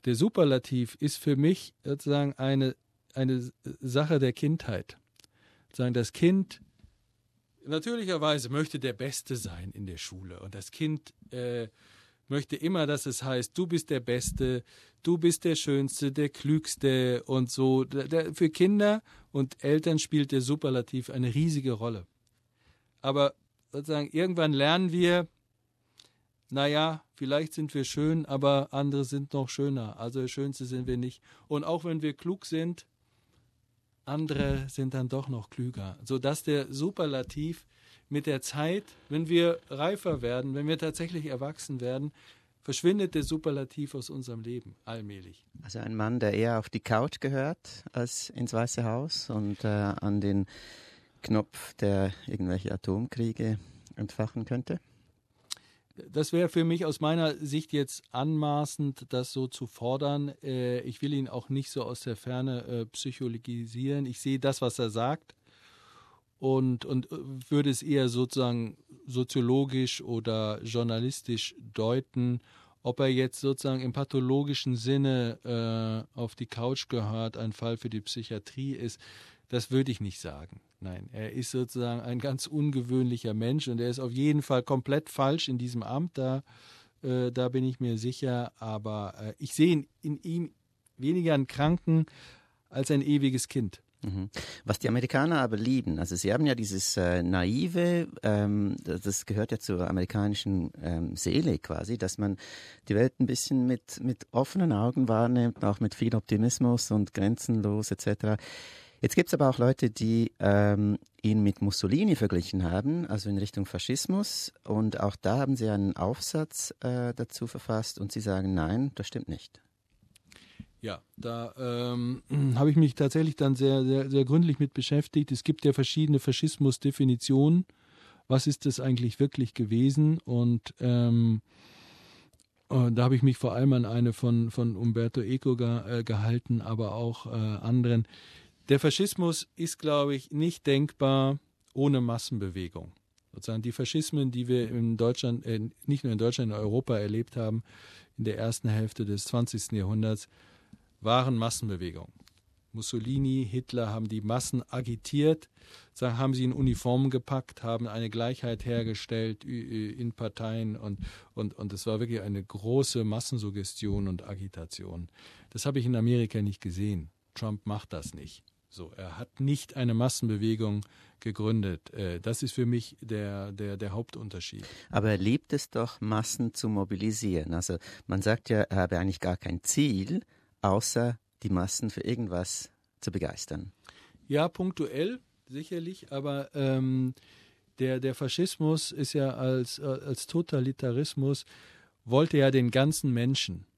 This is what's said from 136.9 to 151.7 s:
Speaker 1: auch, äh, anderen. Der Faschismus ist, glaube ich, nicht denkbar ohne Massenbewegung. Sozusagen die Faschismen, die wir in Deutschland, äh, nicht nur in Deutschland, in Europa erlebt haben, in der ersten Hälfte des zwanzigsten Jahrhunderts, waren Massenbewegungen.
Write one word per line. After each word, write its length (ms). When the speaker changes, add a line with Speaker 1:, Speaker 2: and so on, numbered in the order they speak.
Speaker 1:
auch, 320
äh, 40
anderen. 760
Der 100
Faschismus 800
ist, 220
glaube 360
ich, 160
nicht 360
denkbar 720
ohne 260
Massenbewegung. 920
Sozusagen 300
die 100
Faschismen, 580
die 160
wir 220
in 280
Deutschland, 500
äh, 140
nicht 180
nur 80
in 60
Deutschland, 340
in 60
Europa 380
erlebt 400
haben, 260
in 80
der 140
ersten 300
Hälfte 360
des 200
zwanzigsten 520
Jahrhunderts, 520
waren 360
Massenbewegungen. 760